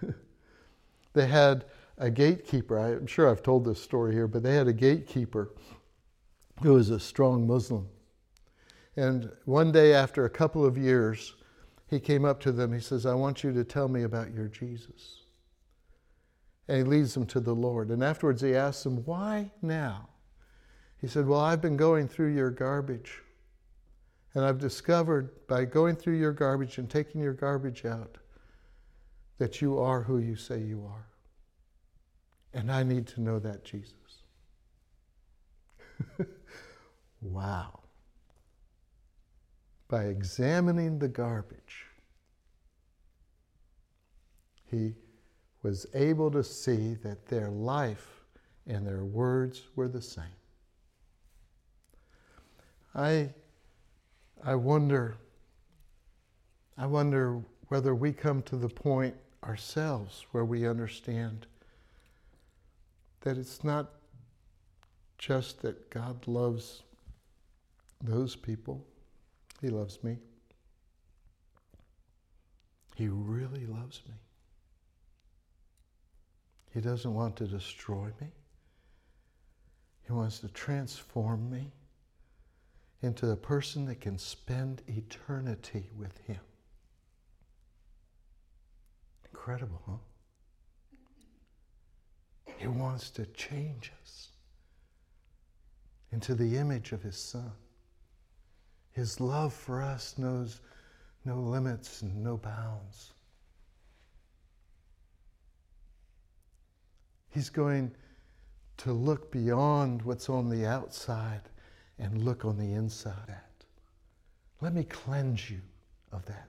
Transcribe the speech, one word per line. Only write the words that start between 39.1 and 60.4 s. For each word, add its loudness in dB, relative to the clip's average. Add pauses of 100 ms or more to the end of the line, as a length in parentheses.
By 0
examining 0
the 0
garbage, -6 (2750)
he -2 (680)
was -4
able 4
to 2
see -2 (100)
that -10
their -2
life -4 (440)
and -4
their -4
words -2 (120)
were 0
the -6
same. -12 (2750)
I, 2 (1120)
I -2
wonder, 2 (1600)
I -6
wonder 2 (280)
whether 2
we 0
come -2
to -6
the -2
point 0 (280)
ourselves -6
where -2